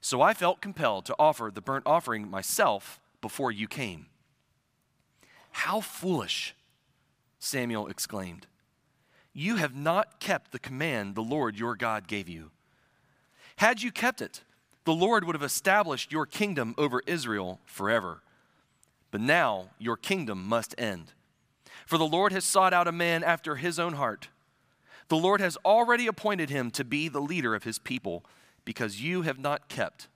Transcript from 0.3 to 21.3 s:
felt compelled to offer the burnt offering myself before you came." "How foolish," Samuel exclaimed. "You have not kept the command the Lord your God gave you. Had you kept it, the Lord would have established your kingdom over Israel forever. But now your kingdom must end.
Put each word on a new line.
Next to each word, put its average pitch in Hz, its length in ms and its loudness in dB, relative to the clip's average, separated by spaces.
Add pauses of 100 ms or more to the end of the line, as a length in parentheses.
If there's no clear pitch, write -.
felt 175 260 0
compelled 139 460 -2
to 127 120 -4
offer 147 340 4
the 98 100 -10
burnt 135 240 -4
offering 117 440 0
myself 101 680 0 (200)
before 123 300 -4
you 107 160 -4
came." 98 400 -8 (1400)
"How 196 300 0
foolish," 170 760 -2 (840)
Samuel 120 500 -4
exclaimed. 92 580 -8 (880)
"You 185 240 -2
have 147 180 0
not 160 460 0
kept - 320 -2
the 127 60 -8
command 127 560 -4
the 110 80 -2
Lord 117 360 -2
your 117 160 -2
God 107 320 -2
gave 101 220 -6
you. 80 220 -12 (1040)
Had 220 260 4
you 240 80 -4
kept 240 300 -2
it, - 220 -12 (420)
the 160 100 4
Lord 196 300 4
would 170 100 -2
have 147 80 -4
established 170 720 0
your 151 140 -2
kingdom 143 520 -2
over 131 280 2
Israel 107 580 -2
forever. 98 580 -2 (880)
But 104 120 -4
now 120 560 2
your 117 180 -2
kingdom 107 500 -4
must 113 320 0
end. 92 360 -6 (720)